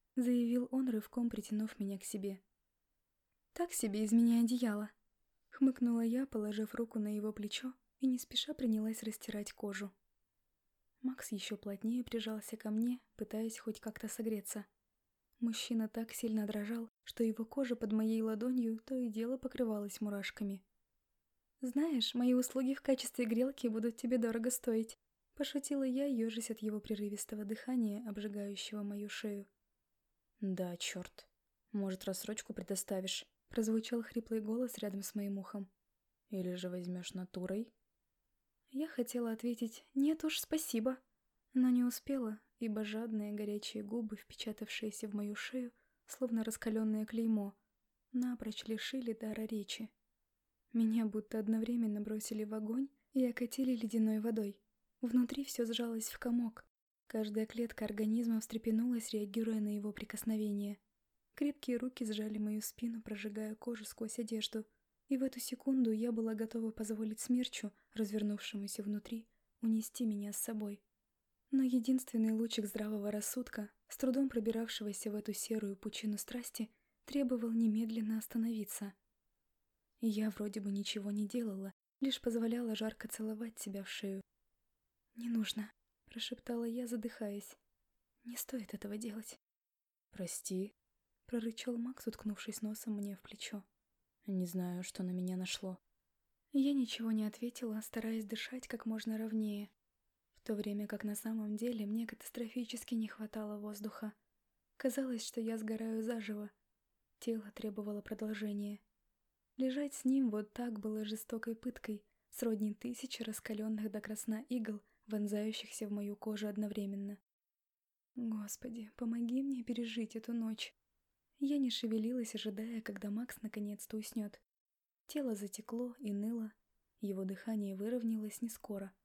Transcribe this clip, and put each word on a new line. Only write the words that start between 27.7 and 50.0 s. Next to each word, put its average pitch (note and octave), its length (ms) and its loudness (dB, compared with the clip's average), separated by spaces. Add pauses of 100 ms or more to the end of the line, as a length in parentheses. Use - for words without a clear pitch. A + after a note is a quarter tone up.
обжигающего G3+ 760 -4
мою G3+ 260 -4
шею. G3+ 380 -4 (920)
«Да, F3+ 360 0
черт. - 520 -8 (440)
Может, F#3+ 320 0
рассрочку G#3 480 -4
предоставишь?» F#3+ 720 -2 (240)
прозвучал A3 540 2
хриплый A3+ 380 -2
голос A#3 380 0
рядом G3 240 -2
с - 120 -8
моим G3+ 240 0
ухом. G3 320 -6 (600)
«Или F3+ 240 0
же F3+ 140 -4
возьмешь F3+ 460 -4
натурой?» F#3 580 -4 (960)
Я C#4+ 180 -2
хотела A#3+ 440 0
ответить: A3+ 520 -2 (100)
«Нет D4+ 300 4
уж, D#4 160 2
спасибо», B3+ 580 0 (560)
но B3+ 160 8
не B3 140 6
успела, B3 540 0 (200)
ибо G#3+ 260 0
жадные G#3+ 480 -2
горячие G#3 500 -2
губы, G#3+ 340 -2
впечатавшиеся - 920 -6
в G3+ 60 -6
мою G#3 220 0
шею, B3 360 -4 (340)
словно A#3 380 2
раскаленное A3 600 2
клеймо, A3 500 2 (560)
напрочь B3 520 -2
лишили A3+ 500 -2
дара A3 280 -4
речи. A3 480 -4 (840)